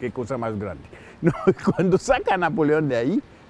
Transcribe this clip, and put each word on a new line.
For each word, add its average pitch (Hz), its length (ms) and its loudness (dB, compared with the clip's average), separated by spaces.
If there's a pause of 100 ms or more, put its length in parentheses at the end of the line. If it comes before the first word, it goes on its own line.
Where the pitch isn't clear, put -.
qué 120 100 -4
cosa 127 260 -6
más 113 220 -4
grande. 95 240 -8 (200)
<laughs> - 200 -16
¿No? 165 80 6 (340)
Cuando 185 320 2
saca 285 380 0
a - 20 2
Napoleón 156 520 2
de 127 80 0
ahí, 147 260 0 (280)